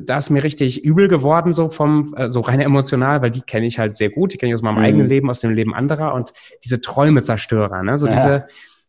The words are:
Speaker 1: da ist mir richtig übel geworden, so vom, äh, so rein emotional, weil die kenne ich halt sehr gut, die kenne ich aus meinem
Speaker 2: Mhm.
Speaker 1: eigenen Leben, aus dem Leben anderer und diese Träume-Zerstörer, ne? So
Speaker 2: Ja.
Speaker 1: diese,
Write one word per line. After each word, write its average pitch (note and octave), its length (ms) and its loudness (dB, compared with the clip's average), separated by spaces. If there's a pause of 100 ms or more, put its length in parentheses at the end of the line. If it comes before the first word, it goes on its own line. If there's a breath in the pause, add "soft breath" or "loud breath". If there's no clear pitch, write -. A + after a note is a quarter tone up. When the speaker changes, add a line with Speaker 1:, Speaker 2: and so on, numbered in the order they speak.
Speaker 1:
da B2+ 160 -2
ist C#3+ 100 -2
mir C#3+ 140 2
richtig D3 420 -4
übel E3+ 220 4
geworden, E3 460 2
so D#3+ 160 0
vom, D3+ 460 0
äh, C3 140 -4
so B2 120 -2
rein B2+ 180 0
emotional, C#3 640 2
weil A#2+ 80 0
die B2+ 100 -6
kenne A2+ 240 -4
ich A#2 140 -4
halt G#2+ 160 -2
sehr G#2+ 160 -2
gut, F#3 220 -2
die - 40 -12
kenne A#2+ 140 -2
ich - 20 0
aus A2 80 -4
meinem G#2+ 160 0
Speaker 2:
Mhm. A2 60 2
Speaker 1:
eigenen G#2+ 240 4
Leben, C3+ 240 0
aus B2 80 -8
dem A#2 100 -2
Leben A2 240 0
anderer D3 400 -2
und B2 180 -6 (320 loud breath)
diese A#2+ 160 -2
Träume-Zerstörer, A2+ 1000 0
ne? A2+ 160 -2
So D3 80 -2
Speaker 2:
Ja. A#2 60 0
Speaker 1:
diese, C3 340 2 (420 loud breath)